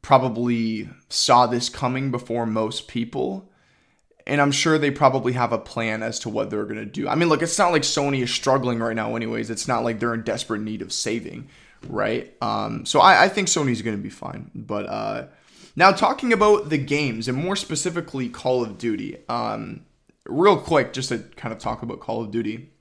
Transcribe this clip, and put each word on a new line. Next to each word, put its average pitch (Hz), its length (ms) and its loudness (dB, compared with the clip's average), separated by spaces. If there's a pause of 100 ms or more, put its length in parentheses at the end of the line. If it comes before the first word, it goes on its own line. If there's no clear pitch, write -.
probably 117 840 2 (200)
saw 123 380 6
this 120 220 -2
coming 131 420 -4
before 120 360 -4
most 110 400 -4
people. 139 640 -4 (800)
And 143 120 2
I'm 143 100 4
sure 156 260 4
they 147 140 2
probably 131 440 2
have 120 180 0
a 113 60 0
plan 113 440 -4
as 113 180 -6
to - 80 -6
what 107 220 -2
they're 104 140 -4
gonna 107 200 -8
do. - 240 -6
I 143 60 0
mean, 170 140 4
look, 156 140 4
it's 170 160 -2
not 185 120 4
like 156 120 4
Sony 139 400 0
is 120 80 -2
struggling 123 500 0
right 113 160 -2
now 113 180 -2
anyways. 113 360 -4
It's - 180 -6
not 120 160 0
like 117 160 -2
they're 120 140 0
in 113 80 -4
desperate 110 400 -4
need 107 200 -6
of 90 100 -10
saving, 117 560 -6 (400)
right? 107 540 -4
Um, 110 420 -4
so - 160 2
I, 180 240 8
I 196 40 4
think 196 180 -2
Sony's 123 360 0
gonna 107 140 -4
be 101 140 -8
fine. - 440 -14
But, 110 320 -8
uh, 110 400 -6 (500)
now 185 160 8
talking 233 400 0
about 208 380 4
the 156 80 2
games, 131 500 -2
and 127 80 -2
more 175 180 -2
specifically 156 720 -6
Call 127 360 0
of 101 140 -10
Duty. 110 400 -4 (100)
Um, 113 560 -6 (400)
real 180 320 6
quick, - 360 2
just 127 180 -6
to 117 80 -2
kind - 340 -10
of 110 80 -12
talk 110 220 -6
about 117 180 -10
Call 113 220 -4
of 107 80 -8
Duty. 113 400 -4 (100)